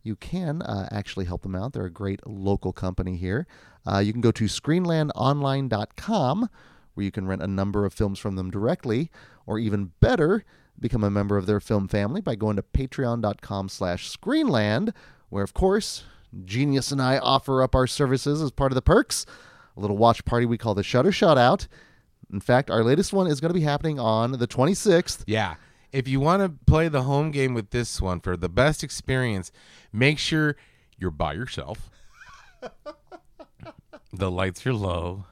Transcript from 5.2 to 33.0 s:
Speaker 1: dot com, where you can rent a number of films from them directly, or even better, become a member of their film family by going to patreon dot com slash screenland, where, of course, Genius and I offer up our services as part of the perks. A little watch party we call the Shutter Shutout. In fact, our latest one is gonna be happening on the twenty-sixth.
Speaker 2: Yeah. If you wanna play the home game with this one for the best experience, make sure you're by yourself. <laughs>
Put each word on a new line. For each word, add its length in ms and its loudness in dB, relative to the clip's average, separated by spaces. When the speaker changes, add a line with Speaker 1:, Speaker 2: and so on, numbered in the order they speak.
Speaker 1:
dot 260 -4
com, 540 0
where 80 -4
you 80 -2
can 160 -6
rent 140 -2
a 60 -4
number 380 0
of 80 -2
films 260 -2
from 160 -6
them 160 -4
directly, 580 -2
or 140 -4
even 400 -2
better, 440 4
become 240 -2
a 60 2
member 280 0
of 80 -2
their 140 2
film 280 -2
family 320 -2
by 160 -4
going 200 -2
to 80 -2
patreon 580 -4
dot 200 -4
com 280 -8
slash 460 -6
screenland, 760 0
where, 140 -4
of 100 -8
course, 500 0
Genius 480 0
and 100 -2
I 160 2
offer 460 2
up 120 2
our 120 4
services 540 0
as 100 -2
part 200 0
of 40 0
the 60 2
perks. 440 4
A 20 -16
little 180 0
watch 280 6
party 200 2
we 120 0
call 180 -2
the 80 0
Shutter 280 4
Shutout. 560 6
In 60 -4
fact, 320 2
our 120 4
latest 300 2
one 140 2
is 120 0
gonna 140 -2
be 80 2
happening 380 -2
on 340 2
the 140 -2
twenty-sixth. 800 2
Speaker 2:
Yeah. 280 -2
If 160 -2
you 120 0
wanna 300 2
play 380 4
the 160 0
home 260 0
game 240 0
with 160 -4
this 320 -4
one 180 -2
for 160 -4
the 140 -4
best 340 2
experience, 680 -4
make 240 2
sure 380 0
you're 140 -2
by 220 -2
yourself. 580 -10
<laughs> 100 -14